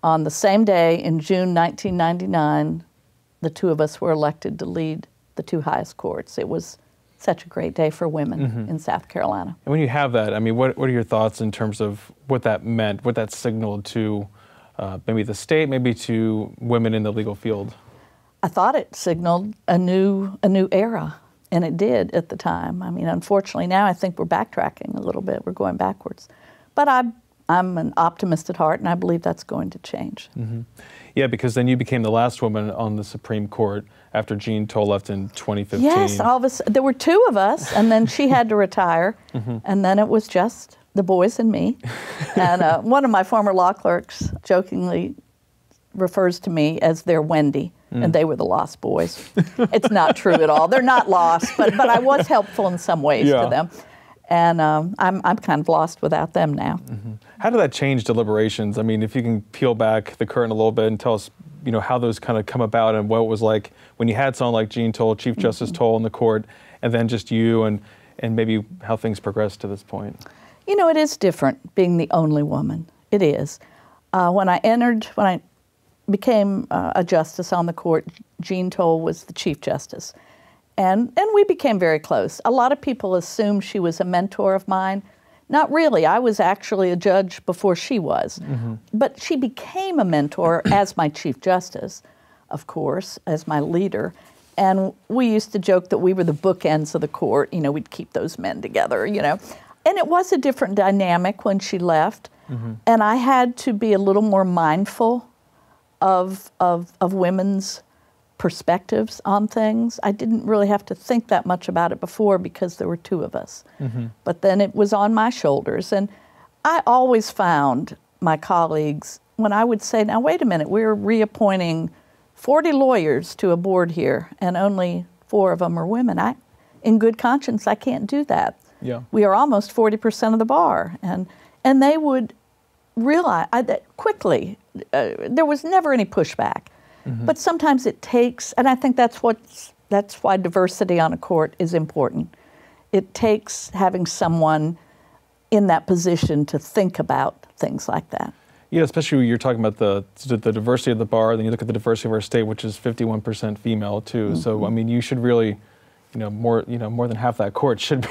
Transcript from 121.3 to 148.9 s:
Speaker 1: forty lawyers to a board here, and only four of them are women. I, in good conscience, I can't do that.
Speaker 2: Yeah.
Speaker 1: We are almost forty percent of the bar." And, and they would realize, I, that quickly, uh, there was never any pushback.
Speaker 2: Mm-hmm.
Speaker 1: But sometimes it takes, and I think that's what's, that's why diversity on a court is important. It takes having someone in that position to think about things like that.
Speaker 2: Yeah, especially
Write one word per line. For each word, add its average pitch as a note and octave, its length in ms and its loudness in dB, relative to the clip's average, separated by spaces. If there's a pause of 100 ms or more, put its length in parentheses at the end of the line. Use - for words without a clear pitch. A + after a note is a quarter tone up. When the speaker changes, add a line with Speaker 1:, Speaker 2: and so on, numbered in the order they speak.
Speaker 1:
forty D4+ 380 2
lawyers F#3+ 640 2
to G3 160 0
a E3+ 40 4
board F3 360 2
here, D#3+ 360 -2 (120)
and F3+ 160 0
only F3+ 500 0 (200)
four F#3+ 260 2
of E3+ 80 -2
them E3+ 180 -2
are E3 80 -4
women. A3 320 0
I, A3 160 0 (480)
in A3 160 4
good A3 200 4
conscience, B3 480 0
I G#3 100 2
can't B3 320 -4
do C#4+ 160 -2
that. - 340 0 (240)
Speaker 2:
Yeah. B2 200 -6 (100)
Speaker 1:
We G#3+ 120 4
are G3 100 4
almost A3+ 380 2
forty A3 240 2
percent A3 380 0
of A3+ 60 0
the A3 40 2
bar." A#3+ 580 0
And, F#3 240 -4 (360)
and C4 180 6
they C#4+ 160 6
would C4+ 380 0 (640)
realize, B3+ 560 2
I, B3 100 2
that - 220 -4 (120)
quickly, G3+ 640 -2 (340)
uh, A#2 180 0 (180)
there D4+ 180 2
was D4 160 -2
never E4 300 2
any A#3 120 2
pushback. - 640 -4 (400)
Speaker 2:
Mm-hmm. A#2 180 -6
Speaker 1:
But - 140 0
sometimes D4+ 480 2
it - 160 -4
takes, A#3+ 520 0
and B3 140 4
I C4 60 4
think B3+ 220 0
that's A#3 260 2
what's, - 500 -4 (160)
that's G3+ 360 -2
why G3 120 4
diversity F3+ 600 0
on D#3+ 140 2
a E3 40 -6
court D#3+ 440 -2
is E3+ 120 -2
important. D#3+ 640 -2 (580)
It F#3+ 220 0
takes - 560 -2
having F#3 360 0
someone D#3+ 680 0 (760)
in G3+ 180 4
that E3 180 2
position E3+ 600 2
to D3+ 120 -4
think F#3 400 -2
about C3+ 480 -2 (100)
things - 320 -6
like - 220 -6
that. - 240 -8 (360)
Speaker 2:
Yeah, E3 120 2
especially D3+ 360 0